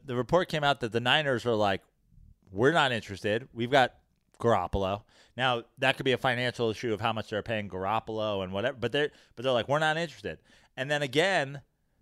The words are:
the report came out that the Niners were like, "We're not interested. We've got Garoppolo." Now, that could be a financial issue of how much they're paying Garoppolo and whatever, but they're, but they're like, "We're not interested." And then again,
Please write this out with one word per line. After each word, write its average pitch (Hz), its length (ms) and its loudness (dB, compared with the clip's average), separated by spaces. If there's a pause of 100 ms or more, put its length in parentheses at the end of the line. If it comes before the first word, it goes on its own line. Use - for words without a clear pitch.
the 123 100 -6
report 151 320 2
came 156 160 -4
out 143 160 2
that 110 140 -4
the 113 80 0
Niners 131 420 2
were 117 120 0
like, 101 260 2 (680)
"We're 110 220 2
not 147 220 2
interested. 104 580 -4
We've 117 200 -4
got 131 240 4 (440)
Garoppolo." 98 640 0 (340)
Now, 123 260 0 (140)
that 131 180 2
could 139 100 -8
be 135 60 4
a 120 60 4
financial 123 520 0
issue 110 240 -2
of 95 60 -2
how 113 140 0
much 110 160 -6
they're 104 140 -4
paying 107 260 -4
Garoppolo 104 760 -4
and 92 80 -6
whatever, 117 260 -4
but 113 140 -4
they're, 147 200 0 (240)
but 117 80 -10
they're 131 100 2
like, 113 140 2
"We're 143 120 0
not 156 180 0
interested." 127 420 -8 (360)
And 131 140 -4
then 147 120 0
again, 143 600 0 (400)